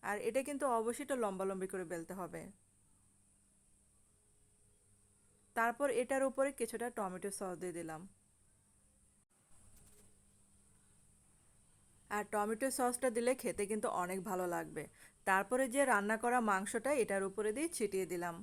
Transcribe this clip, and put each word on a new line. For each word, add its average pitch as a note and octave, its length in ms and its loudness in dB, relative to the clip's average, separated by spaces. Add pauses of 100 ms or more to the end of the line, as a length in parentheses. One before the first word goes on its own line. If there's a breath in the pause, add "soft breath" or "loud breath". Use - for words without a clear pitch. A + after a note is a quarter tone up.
আর G3+ 160 -2 (100)
এটা A#3 200 2
কিন্তু C#4+ 160 -2 (140)
অবশ্যই A#3 280 -2
একটু C#4 180 0
লম্বালম্বি F#3+ 480 -2
করে F#3 200 -4
বেলতে E3+ 280 -6
হবে। E3+ 200 -6 (3250)
তারপর A#3 320 2 (140)
এটার C4+ 260 2
উপরে C4+ 220 2 (100)
কিছুটা A#3 260 -4 (120)
টমেটো F#3+ 400 -4
সস F#3 240 -4
দিয়ে F3+ 160 -6
দিলাম। D#3+ 220 -10 (4000)
আর G#3 220 -2
টমেটো A3 360 2 (100)
সসটা B3 380 2
দিলে A#3+ 160 4 (100)
খেতে G#3 200 -2 (100)
কিন্তু G#3+ 160 0 (140)
অনেক F3+ 160 -2 (120)
ভালো F#3 140 0 (100)
লাগবে। D#3+ 300 -4 (420 loud breath)
তারপরে G3+ 380 4 (100)
যে C#4 80 6 (100)
রান্না G#3 320 4
করা B3 140 4 (120)
মাংসটা G#3 400 0 (120)
এটার G3 260 2
উপরে G#3+ 280 -2
দিয়ে D#4 200 0
ছিটিয়ে F#3+ 360 0
দিলাম। F3 300 -4